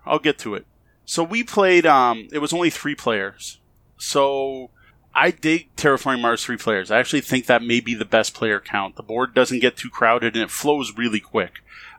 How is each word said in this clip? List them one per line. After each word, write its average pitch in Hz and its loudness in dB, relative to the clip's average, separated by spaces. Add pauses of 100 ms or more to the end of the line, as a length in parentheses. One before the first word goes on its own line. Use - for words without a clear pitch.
I'll 151 0
get 151 0
to 107 -8
it. - -10 (380)
So - -4
we 220 -4
played, 185 4
um, 123 4
it 151 -4
was 147 -4
only 170 0
three 147 -6
players. 98 -6 (380)
So 135 -2 (460)
I 165 4
dig 160 -2
Terraforming 131 0
Mars 117 0
three 120 -6
players. 101 -2
I 113 4
actually 131 0
think 127 -2
that 117 4
may 120 0
be 117 -4
the 107 -6
best 113 0
player 107 -2
count. 98 -6
The - -16
board 120 -4
doesn't 127 2
get 120 2
too 123 -14
crowded 117 2
and 113 -2
it - -8
flows 139 -2
really 113 -2
quick. - -4 (380)